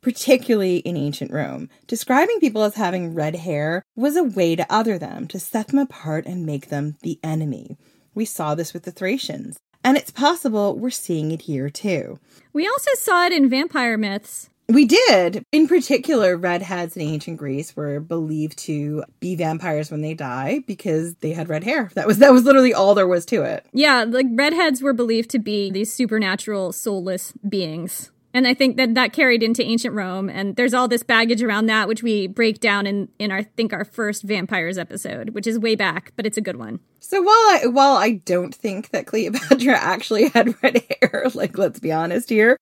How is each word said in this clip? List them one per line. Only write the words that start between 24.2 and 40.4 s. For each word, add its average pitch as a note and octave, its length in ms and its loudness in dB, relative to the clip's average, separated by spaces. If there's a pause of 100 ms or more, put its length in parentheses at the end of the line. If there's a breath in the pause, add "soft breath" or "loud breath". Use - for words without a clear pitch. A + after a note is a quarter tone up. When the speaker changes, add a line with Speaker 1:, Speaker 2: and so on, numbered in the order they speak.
Speaker 2:
redheads D4 520 0
were C#4 100 0
believed A3+ 380 0
to C4 80 0
be G#3 320 -2
these G3 200 -4
supernatural, G3+ 840 -2
soulless F#3+ 600 -6 (160)
beings. E3+ 640 -6 (240)
And B3+ 120 4
I B3 60 4
think C4 240 2
that A#3+ 180 2
that B3 200 0
carried B3 280 4
into A3+ 200 0
ancient A#3 320 -2
Rome, F#3+ 340 -4
and G3 280 -6
there's B3 180 2
all B3+ 120 2
this A#3+ 160 0
baggage A#3 400 2
around A3 240 0
that, A3 220 0
which A3+ 140 -4
we G#3 240 0
break A3 340 0
down G3+ 260 0
in, G3 220 -4 (100)
in G#3 140 -4
our, F#3+ 60 -4
I G#3 60 -4
think, A3+ 280 -4
our G3+ 140 -6
first G#3 360 -6
vampires F#3+ 540 -4
episode, E3+ 540 -10
which G#3 160 -6
is A3+ 120 -2
way A3 180 0
back, F#3+ 380 -4
but - 120 -6
it's G#3 100 -6
a A3 60 -4
good F#3+ 140 -6
one. A#2 240 -10 (200)
Speaker 1:
So F#4+ 220 -2
while G4 100 6
I, G#4+ 360 6
while C4+ 280 6
I G#3 300 2
don't F3+ 280 -2
think G3+ 360 -8
that - 160 -6
Cleopatra B3 640 2
<laughs> G#3+ 80 4
actually G#3 480 2
had A#3 340 2